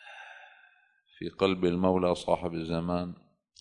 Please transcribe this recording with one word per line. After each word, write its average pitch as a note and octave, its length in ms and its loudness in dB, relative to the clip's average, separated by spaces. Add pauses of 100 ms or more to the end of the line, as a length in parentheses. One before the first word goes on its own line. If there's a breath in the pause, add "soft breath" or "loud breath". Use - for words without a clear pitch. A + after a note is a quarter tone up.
(1200 soft breath)
في F2 100 -8
قلب F#2 360 2
المولى F2+ 500 4
صاحب E2+ 400 -2
الزمان E2+ 600 -4 (460)